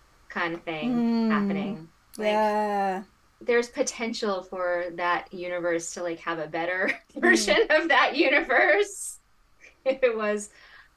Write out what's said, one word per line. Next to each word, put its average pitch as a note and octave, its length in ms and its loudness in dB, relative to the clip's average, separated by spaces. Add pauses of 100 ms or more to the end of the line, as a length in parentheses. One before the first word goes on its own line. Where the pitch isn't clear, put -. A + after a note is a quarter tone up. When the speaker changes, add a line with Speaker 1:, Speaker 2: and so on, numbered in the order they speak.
(300)
Speaker 1:
kind E3+ 240 -4
of E3+ 100 -10
thing E3+ 280 -4
Speaker 2:
Mm, A#3 360 2
Speaker 1:
happening. G3 640 -2 (280)
Like, G#3+ 100 -4
Speaker 2:
yeah. G#3 760 0 (380)
Speaker 1:
there's A#3+ 280 0
potential A3 760 -4
for F3+ 420 -2 (100)
that F3 380 -2
universe F3 600 -4
to, F3 100 -8
like, E3 160 -6
have E3 200 -6
a D#3 80 -6
better F3 440 -2 (140)
<laughs> - 100 -20
Speaker 2:
Mm. C4+ 60 -12
Speaker 1:
version D#4+ 360 4 (120)
of D#4+ 200 4
that C4+ 260 4
universe D#4+ 1040 2 (360)
<laughs> - 300 -18
if C4 180 0
it A#3 140 4
was G#3 320 -2 (460)